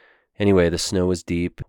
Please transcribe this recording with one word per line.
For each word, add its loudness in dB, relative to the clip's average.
Anyway, 4
the -4
snow -2
was -2
deep, -6